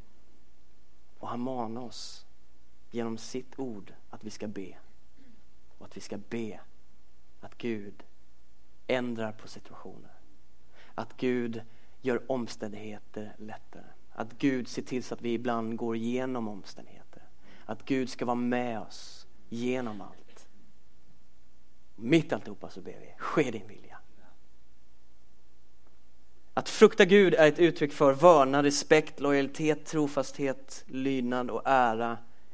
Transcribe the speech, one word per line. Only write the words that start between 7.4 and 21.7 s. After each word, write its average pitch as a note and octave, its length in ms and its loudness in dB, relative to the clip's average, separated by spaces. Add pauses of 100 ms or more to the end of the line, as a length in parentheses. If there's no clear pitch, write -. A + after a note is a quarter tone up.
att - 180 -8
Gud G#2+ 460 -4 (840)
ändrar A#2+ 460 0
på - 160 -6
situationer. - 600 -8 (840)
Att - 220 -4
Gud A#2+ 460 0 (380)
gör B2 320 0
omständigheter G#2+ 1080 -4
lättare. - 460 -8 (280)
Att A#2+ 260 -4
Gud C3 300 2
ser - 140 -4
till B2 220 -2
så - 100 -4
att A2 80 -6
vi A#2+ 100 0
ibland A#2 440 0
går A2+ 200 -2
igenom B2 520 0
omständigheter. - 720 -6 (420)
Att - 200 -6
Gud C3 260 0
ska - 140 -4
vara A#2+ 100 2
med B2 460 0
oss - 460 -6 (220)
genom A#2+ 520 -2
allt. - 480 -8 (1500)